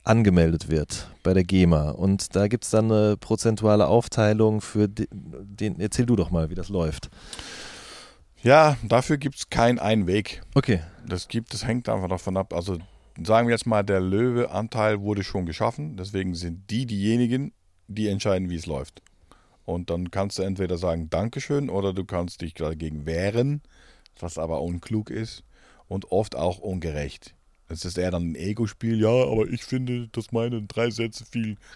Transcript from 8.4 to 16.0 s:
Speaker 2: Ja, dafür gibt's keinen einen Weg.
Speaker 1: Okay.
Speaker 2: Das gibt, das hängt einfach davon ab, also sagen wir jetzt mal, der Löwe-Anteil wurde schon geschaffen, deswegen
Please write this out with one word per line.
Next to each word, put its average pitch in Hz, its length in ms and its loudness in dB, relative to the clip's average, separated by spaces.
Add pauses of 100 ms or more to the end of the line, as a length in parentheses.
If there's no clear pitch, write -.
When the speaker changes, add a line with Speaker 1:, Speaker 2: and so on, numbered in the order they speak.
Speaker 2:
Ja, 151 400 8
dafür 123 340 2
gibt's - 320 -6
keinen 120 300 4
einen 104 280 2
Weg. 101 340 -2 (140)
Speaker 1:
Okay. 113 260 2 (260)
Speaker 2:
Das 90 200 -6
gibt, - 260 -6
das 107 120 -8
hängt 120 220 -2
einfach 98 220 -2
davon 95 280 -4
ab, 95 160 -4
also 87 260 -4 (440)
sagen 113 240 4
wir 117 60 2
jetzt 117 140 -2
mal, 107 160 2
der 98 180 2
Löwe-Anteil 107 1000 0
wurde 101 220 -2
schon 92 220 -4
geschaffen, 117 500 -4
deswegen 95 380 -4